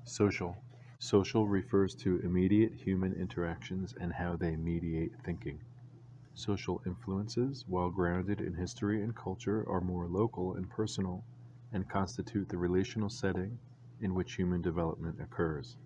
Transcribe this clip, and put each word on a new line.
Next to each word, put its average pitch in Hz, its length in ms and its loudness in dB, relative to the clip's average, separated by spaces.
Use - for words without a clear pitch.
Social. 92 520 2
Social 104 480 4
refers 98 480 2
to 90 240 2
immediate 95 560 4
human 95 380 0
interactions 90 840 -4
and 87 140 -4
how 87 220 -2
they 82 200 0
mediate 82 680 -2
thinking. 78 360 -6
Social 95 500 -2
influences, 107 800 -2
while 90 240 2
grounded 92 520 2
in 90 120 -2
history 101 480 0
and 113 140 -2
culture, 110 540 -2
are 92 100 2
more 90 260 -2
local 92 500 0
and 90 140 -4
personal 101 540 -2
and 98 180 -4
constitute 95 600 0
the 92 80 -2
relational 95 520 2
setting 95 480 -2
in 95 120 0
which 92 200 0
human 90 280 2
development 82 600 -2
occurs. 76 640 -2